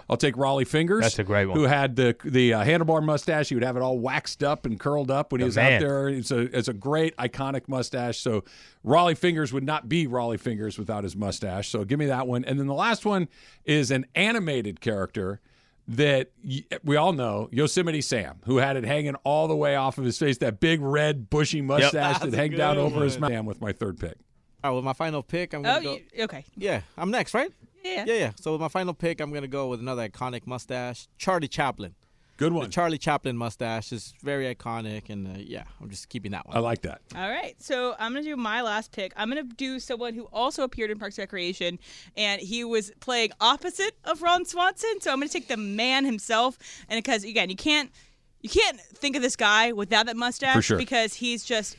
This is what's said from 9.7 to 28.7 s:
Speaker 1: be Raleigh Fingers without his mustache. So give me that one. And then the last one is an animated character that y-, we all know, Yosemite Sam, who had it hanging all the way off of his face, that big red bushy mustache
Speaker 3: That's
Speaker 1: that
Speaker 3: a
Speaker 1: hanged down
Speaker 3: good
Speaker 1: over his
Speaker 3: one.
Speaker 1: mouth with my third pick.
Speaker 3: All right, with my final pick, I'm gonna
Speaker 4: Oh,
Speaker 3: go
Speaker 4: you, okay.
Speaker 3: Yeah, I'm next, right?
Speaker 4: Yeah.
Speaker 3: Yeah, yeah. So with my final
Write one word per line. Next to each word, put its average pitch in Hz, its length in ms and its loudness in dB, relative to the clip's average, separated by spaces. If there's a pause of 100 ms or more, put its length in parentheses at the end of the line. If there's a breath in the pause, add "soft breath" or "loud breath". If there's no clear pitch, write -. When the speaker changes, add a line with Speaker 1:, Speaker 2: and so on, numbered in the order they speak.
Speaker 1:
be 156 200 2
Raleigh 117 300 -2
Fingers 107 400 -4
without 104 280 -4
his 92 100 -6
mustache. 98 540 -4
So 104 160 -2
give 135 140 0
me 147 80 0
that 131 200 0
one. 123 160 0
And 131 160 -2
then 139 80 -2
the 139 60 -2
last 214 320 0
one 190 240 2 (340 soft breath)
is 147 280 2
an 131 220 0
animated 165 680 0
character 101 580 -4 (500)
that 135 420 2 (120)
y-, 131 220 -6 (180)
we 147 140 2
all 170 160 4
know, 113 360 -2
Yosemite 156 520 0
Sam, 92 440 -4
who 127 120 4
had 135 180 4
it 123 80 -2
hanging 143 400 -2
all 151 240 2
the 156 80 2
way 147 220 2
off 135 200 0
of 139 60 -4
his 120 160 0
face, 170 200 4
that 113 200 -2
big 165 220 4
red 143 480 0
bushy 151 320 2
mustache 139 320 4
Speaker 3:
That's 143 260 2
Speaker 1:
that 135 140 -2
Speaker 3:
a - 40 0
Speaker 1:
hanged 151 200 0
down 147 180 4
Speaker 3:
good 143 60 2
Speaker 1:
over 147 240 2
his 131 120 0
Speaker 3:
one. 143 140 0
Speaker 1:
mouth 110 140 -2
with 107 160 -6
my 107 100 -4
third 95 260 -4
pick. 80 180 -8 (500)
Speaker 3:
All 135 60 2
right, 127 40 0
with 127 80 -2
my 135 80 -2
final 156 320 -2
pick, 170 300 -4
I'm 147 80 -6
gonna 247 180 2
Speaker 4:
Oh, - 20 -8
Speaker 3:
go - 180 -6 (140)
Speaker 4:
you, 226 120 -4
okay. 147 180 -10 (140)
Speaker 3:
Yeah, 185 240 0 (160)
I'm 180 120 -2
next, 226 240 -2
right? 294 180 0 (340)
Speaker 4:
Yeah. 370 200 -4
Speaker 3:
Yeah, 226 100 0
yeah. 143 200 0
So - 160 -6
with 156 100 -2
my 160 60 -2
final 180 260 -2